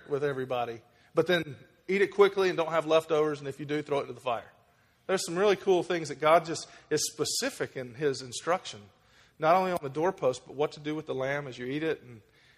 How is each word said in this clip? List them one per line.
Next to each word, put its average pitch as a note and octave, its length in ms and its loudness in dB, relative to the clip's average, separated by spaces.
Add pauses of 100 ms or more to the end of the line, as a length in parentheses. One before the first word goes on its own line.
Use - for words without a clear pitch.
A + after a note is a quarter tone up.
with C#3+ 140 0
everybody. B2+ 560 -2 (380)
But D#3+ 100 4
then D#3+ 300 0 (320)
eat F#3+ 120 2
it G3 120 4
quickly F#3+ 360 6
and E3+ 80 0
don't D#3+ 140 0
have D#3+ 160 0
leftovers, D#3 540 2
and C#3 80 -10
if C3+ 100 -10
you D3+ 80 -10
do, D3+ 160 -2
throw D3 160 0
it C3+ 40 0
into B2+ 100 -10
the B2 80 -16
fire. A2+ 320 -4 (560)
There's F#3 180 0
some E3 100 -6
really G3 200 4
cool F3+ 260 2
things D#3+ 280 -4
that C3+ 100 -10
God D#3+ 240 6
just D#3+ 240 -8 (220)
is D3+ 200 0
specific - 680 -4
in B2+ 180 -10
his C3 280 -2
instruction, C3 560 -4 (640)
not D#3+ 160 6
only F#3 160 0
on F3 100 -2
the C#3+ 60 -8
doorpost, D3 580 0
but - 80 -16
what D3 180 -2
to - 80 -18
do D3+ 140 -6
with D#3 120 -8
the C3+ 80 -6
lamb C#3 340 -4
as A#2+ 100 -12
you B2 80 -8
eat C#3+ 160 -4
it, D#3+ 200 -2
and A#2+ 180 -20 (380)